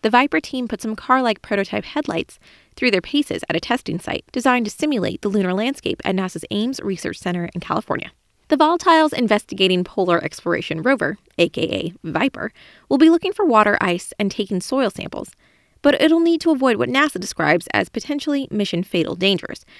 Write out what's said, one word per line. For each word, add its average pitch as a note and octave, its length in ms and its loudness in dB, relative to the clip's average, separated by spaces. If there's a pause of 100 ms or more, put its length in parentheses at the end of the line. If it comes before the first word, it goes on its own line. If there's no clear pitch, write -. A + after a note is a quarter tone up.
The A3 80 2
Viper C4 280 2
team B3+ 300 -6
put - 140 -8
some A3 140 -6
car-like B3 440 0
prototype G3+ 460 -4
headlights - 520 -6 (380)
through B3 140 2
their F#3+ 100 2
paces - 480 -2
at - 80 -2
a E3+ 40 0
testing - 380 -2
site - 340 -6
designed B3 340 0
to G#3+ 40 -6
simulate C#4+ 520 -2
the G3+ 80 -2
lunar F#3+ 240 2
landscape G#3 500 -4
at F#3+ 100 0
nasa's F#3 360 -4
Ames A#3 300 -2
Research - 360 -6
Center F3 380 -4
in F3 80 -6
California. - 500 -4 (360)
The D4+ 100 4
Volatile's D#4+ 560 4
Investigating F#3+ 680 2
Polar F3+ 400 0
Exploration - 600 -4
rover, G#3+ 340 0 (220)
A E3+ 100 4
K - 140 -4 (420)
A - 20 -8
Viper, A3 460 -4 (380)
will C#4 80 2
be D#4 100 8
looking E4+ 240 2
for G4+ 140 0
water G#3+ 340 4
ice F3+ 380 -2
and G3+ 120 0
taking F#3+ 300 -4
soil B3+ 300 0
samples, - 400 -10 (500)
but - 220 4
it'll D#4+ 180 6
need E4+ 220 2
to E4 80 2
avoid B3+ 260 2
what B2 140 0
nasa C4 280 2
describes E3+ 540 0
as - 160 0
potentially C#4+ 640 -4
mission-fatal F3+ 640 -2
dangers, F#3 500 -2 (160)